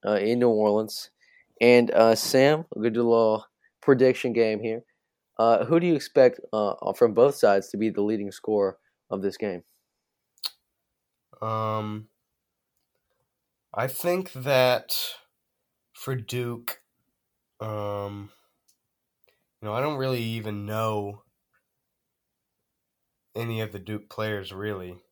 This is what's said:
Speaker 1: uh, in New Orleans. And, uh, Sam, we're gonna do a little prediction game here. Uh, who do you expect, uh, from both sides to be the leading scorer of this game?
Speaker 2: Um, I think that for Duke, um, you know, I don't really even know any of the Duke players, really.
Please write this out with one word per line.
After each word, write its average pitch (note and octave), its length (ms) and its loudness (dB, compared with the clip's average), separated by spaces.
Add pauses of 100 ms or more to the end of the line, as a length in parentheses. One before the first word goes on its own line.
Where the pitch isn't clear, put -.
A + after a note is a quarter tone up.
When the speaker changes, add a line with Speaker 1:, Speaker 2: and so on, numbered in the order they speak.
Speaker 1:
uh, G#2 120 -2
in G#2+ 240 0
New A#2+ 100 2
Orleans. G#2+ 640 0 (500)
And, A#2+ 300 8
uh, A2+ 240 6
Sam, C#3+ 500 2 (100)
we're G#2+ 100 -4
gonna A2+ 100 -2
do A#2+ 80 0
a A#2 80 0
little A2 360 2 (360)
prediction C3 500 4
game A2 280 0
here. A2+ 220 -6 (560)
Uh, A2+ 280 4
who D#3+ 120 2
do F3 80 0
you E3+ 80 2
expect, C3 460 2 (100)
uh, G#2 440 -2
from A#2 180 4
both C3 220 4
sides G2+ 340 2
to - 80 -8
be G#2+ 140 -2
the G2 100 -4
leading G#2 300 -4
scorer G2+ 480 -4 (320)
of G2 100 -6
this G2 160 -4
game? F#2 280 -8 (1800)
Speaker 2:
Um, A2 640 -4 (1700)
I B2 140 -4
think F3+ 440 -4
that B2+ 840 0 (800)
for - 220 -8
Duke, A#2+ 640 -8 (800)
um, G2+ 720 -8 (1300)
you G#2+ 80 -10
know, G#2+ 60 -4
I B2 80 -2
don't D3 160 -4
really C3 240 -2
even A2 420 -6
know G#2+ 600 -4 (2000)
any A2+ 260 -6
of G#2 120 -6
the G2+ 60 -12
Duke G#2 300 -10
players, G#2 420 -8
really. F#2+ 460 -8 (160)